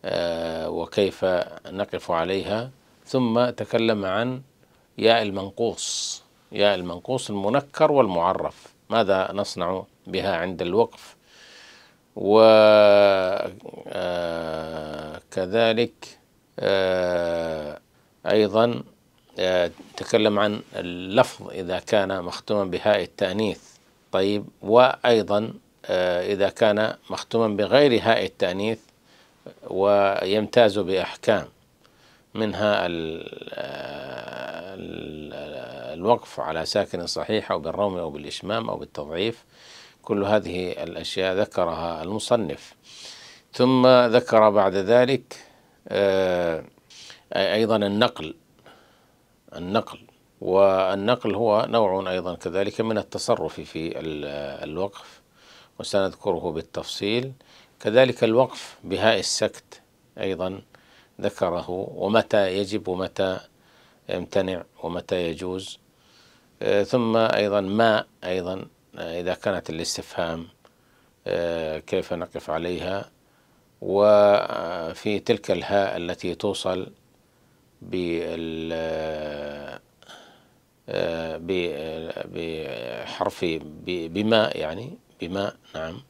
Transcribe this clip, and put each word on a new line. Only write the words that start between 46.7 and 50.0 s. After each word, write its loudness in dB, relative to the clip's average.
أيضًا 2
النقل، 0
النقل، -4